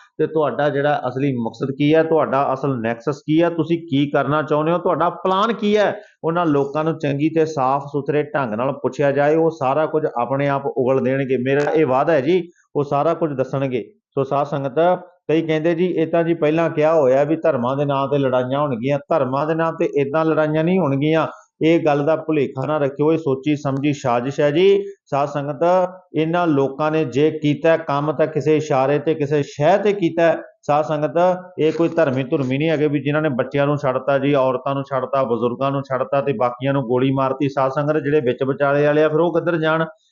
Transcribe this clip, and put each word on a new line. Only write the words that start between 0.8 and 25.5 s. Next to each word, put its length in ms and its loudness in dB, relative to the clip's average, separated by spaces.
ਅਸਲੀ 260 -2
ਮਕਸਦ 440 -4
ਕੀ 180 4
ਹੈ, 80 6
ਤੁਹਾਡਾ 500 2
ਅਸਲ 260 -4
ਨੈਕਸਸ 460 -4
ਕੀ 180 2
ਹੈ, 60 2
ਤੁਸੀਂ 280 -2
ਕੀ 320 -2
ਕਰਨਾ 320 0
ਚਾਹੁੰਦੇ 300 0
ਹੋ, 60 2
ਤੁਹਾਡਾ 320 0
ਪਲਾਨ 440 0
ਕੀ 240 0
ਹੈ। 240 0
ਉਹਨਾਂ 220 0
ਲੋਕਾਂ 380 0
ਨੂੰ 140 -2
ਚੰਗੀ 320 -2
ਤੇ 160 2
ਸਾਫ਼ 400 0
ਸੁਥਰੇ 380 -2
ਢੰਗ 300 -4
ਨਾਲ 180 -2
ਪੁੱਛਿਆ 400 -2
ਜਾਏ। 240 2
ਉਹ 140 2
ਸਾਰਾ 360 0
ਕੁਝ 200 -2
ਆਪਣੇ 260 0
ਆਪ 180 -2
ਉਗਲ 380 0
ਦੇਣਗੇ, 340 0
ਮੇਰਾ 340 0
ਇਹ 140 4
ਵਾਅਦਾ 280 2
ਹੈ 80 4
ਜੀ, 260 0
ਉਹ 80 0
ਸਾਰਾ 300 0
ਕੁਝ 200 -2
ਦੱਸਣਗੇ। 580 -4
ਸੋ 80 0
ਸਾਧ 240 -2
ਸੰਗਤ, 320 -4
ਕਈ 140 2
ਕਹਿੰਦੇ 340 0
ਜੀ 100 0
ਇਹ 220 0
ਤਾਂ 160 0
ਜੀ 100 0
ਪਹਿਲਾਂ 360 0
ਕਿਹਾ 240 2
ਹੋਇਆ 300 4
ਵੀ 120 2
ਧਰਮਾਂ 420 0
ਦੇ 80 0
ਨਾਂ 220 0
'ਤੇ 100 0
ਲੜਾਈਆਂ 420 0
ਹੋਣਗੀਆਂ। 400 -2
ਧਰਮਾਂ 380 0
ਦੇ 80 -2
ਨਾਂ 160 0
'ਤੇ 240 -2
ਇੱਦਾਂ 300 0
ਲੜਾਈਆਂ 380 2
ਨਹੀਂ 160 2
ਹੋਣਗੀਆਂ। 480 0
ਇਹ 240 4
ਗੱਲ 200 2
ਦਾ 100 2
ਭੁਲੇਖਾ 520 -2
ਨਾ 100 -2
ਰੱਖਿਓ, 360 0
ਇਹ 40 2
ਸੋਚੀ 380 -2
ਸਮਝੀ 380 -2
ਸਾਜ਼ਿਸ਼ 460 -2
ਹੈ 120 2
ਜੀ। 320 4
ਸਾਧ 220 -2
ਸੰਗਤ, 360 -4